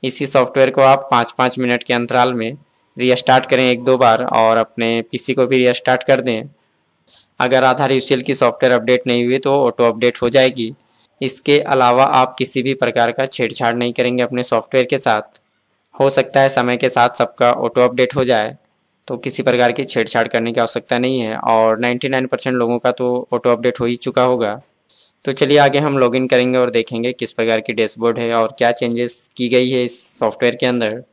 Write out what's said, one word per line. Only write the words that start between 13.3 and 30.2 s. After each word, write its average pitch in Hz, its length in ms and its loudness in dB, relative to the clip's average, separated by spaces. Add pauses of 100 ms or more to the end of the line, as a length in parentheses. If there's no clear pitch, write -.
नहीं 120 180 -4
करेंगे 123 300 -2
अपने 123 200 -4
सॉफ्टवेयर 123 440 0
के 139 120 -2
साथ। 110 420 -2 (540)
हो 135 160 2
सकता 135 300 2
है 135 100 4
समय 123 260 0
के 123 120 0
साथ 120 280 2
सबका 123 360 0
ऑटो 120 280 -2
अपडेट 123 340 2
हो 135 100 0
जाए, 113 300 0 (520)
तो 123 100 -8
किसी 123 260 -8
प्रकार 120 280 2
की 139 120 -4
छेड़छाड़ 113 440 -2
करने 117 240 -4
की 117 80 -4
आवश्यकता 117 380 -2
नहीं 127 220 -2
है 110 180 -6
और 113 420 2
नाइंटी 123 300 -2
नाइन 131 180 -2
परसेंट 131 280 -4
लोगों 120 240 0
का 123 140 0
तो 123 140 -4 (260)
ऑटो 120 180 0
अपडेट 120 280 0
हो 120 60 -2
ही 120 120 -2
चुका 123 260 -2
होगा। 120 300 0 (720)
तो 139 80 -4
चलिए 139 240 2
आगे 143 220 4
हम 147 180 -2
लॉगिन 127 300 0
करेंगे 127 300 2
और 123 120 2
देखेंगे 117 440 -4
किस 120 200 -8
प्रकार 113 280 0
की 120 120 -8
डैशबोर्ड 110 460 -2
है 117 140 -4
और 113 240 0
क्या 120 160 2
चेंजेस 120 640 -6
की 123 120 -4
गई 127 200 2
है 127 140 0
इस - 160 -4 (100)
सॉफ्टवेयर 120 460 -2